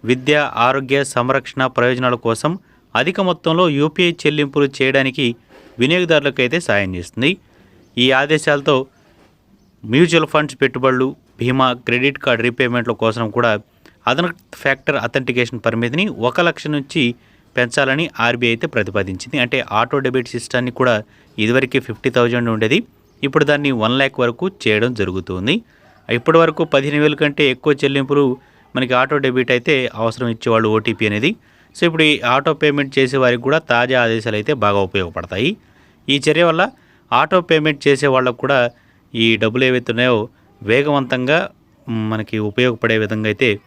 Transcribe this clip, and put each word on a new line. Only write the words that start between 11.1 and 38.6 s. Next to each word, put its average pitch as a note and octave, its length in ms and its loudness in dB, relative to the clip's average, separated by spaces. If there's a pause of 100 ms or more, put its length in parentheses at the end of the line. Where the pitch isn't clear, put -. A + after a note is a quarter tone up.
బీమా, C3 260 2 (200)
క్రెడిట్ B2+ 360 0
కార్డు A#2 240 2
రీపేమెంట్ల A#2+ 460 0 (100)
కోసం A2+ 220 0 (100)
కూడా A#2 160 2 (600)
అదనపు E3+ 520 -4
ఫ్యాక్టర్ C#3 420 -2
అథెంటికేషన్ B2 600 -4
పరిమితిని A#2 380 -2 (240)
ఒక B2+ 180 -2
లక్ష - 180 -4 (100)
నుంచి C#3+ 280 -4 (540)
పెంచాలని C3 480 0 (200)
ఆర్బీఐ A#2+ 300 0
అయితే A2+ 200 -6
ప్రతిపాదించింది. G2+ 680 -4
అంటే B2 140 -2 (220)
ఆటో B2 260 -2
డెబిట్ B2+ 260 -2
సిస్టాన్ని B2 480 -4
కూడా B2 140 4 (500)
ఇదివరకు B2+ 440 0
ఫిఫ్టీ A#2 280 -4
థౌజండ్ A#2+ 380 0
ఉండేది, A2 240 0 (480)
ఇప్పుడు C#3 240 0
దాన్ని C#3+ 200 0 (120)
వన్ A#2 180 2
ల్యాక్ C3+ 240 -2
వరకు A#2+ 240 -4 (160)
చేయడం G#2+ 260 2 (100)
జరుగుతుంది. F#2 540 -4 (640)
ఇప్పటి D#3+ 240 4
వరకు D#3+ 220 0 (100)
పదిహేను D3 300 0
వేల D3+ 180 2
కంటే D3 320 0
ఎక్కువ D3 180 0 (100)
చెల్లింపులు C#3 420 2 (520)
మనకి B2+ 160 -2 (100)
ఆటో C#3+ 240 0
డెబిట్ B2+ 300 0
అయితే C#3 200 0 (240)
అవసరం A#2 340 -2
ఇచ్చేవాళ్ళు A2+ 440 0
ఓటీపీ A2 320 -2
అనేది. A2 200 0 (460)
So - 120 -2
ఇప్పుడు D#3+ 220 2
ఈ D3 40 4 (200)
ఆటో C#3+ 200 0 (100)
పేమెంట్ C#3+ 340 0
చేసే C3+ 260 2
వారికి B2 240 0
కూడా D#3 120 2 (120)
తాజా B2 240 2 (100)
ఆదేశాలు A2+ 340 -2
అయితే B2+ 120 -2 (120)
బాగా G2+ 240 2
ఉపయోగపడతాయి. F#2+ 640 -4 (560)
ఈ C#3 180 2
చర్య D#3 240 4
వల్ల E3 140 2 (560)
ఆటో F3 200 2 (120)
పేమెంట్ D#3 340 0
చేసే C#3+ 300 2
వాళ్ళకు B2+ 280 0
కూడా C3+ 140 2 (640)